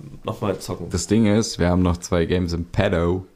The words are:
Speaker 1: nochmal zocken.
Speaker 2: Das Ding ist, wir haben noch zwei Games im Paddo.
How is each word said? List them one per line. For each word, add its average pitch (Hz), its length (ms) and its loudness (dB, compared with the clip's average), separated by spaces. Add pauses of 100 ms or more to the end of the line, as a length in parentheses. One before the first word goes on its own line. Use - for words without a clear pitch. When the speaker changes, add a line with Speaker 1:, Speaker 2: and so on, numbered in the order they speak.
(240)
Speaker 1:
nochmal 104 340 -2
zocken. 87 320 -10
Speaker 2:
Das 90 160 -4
Ding 110 220 4
ist, 104 320 2
wir 87 100 2
haben 90 140 4
noch 87 140 2
zwei 87 280 0
Games 90 280 0
im 85 120 -4
Paddo. 90 600 0 (100)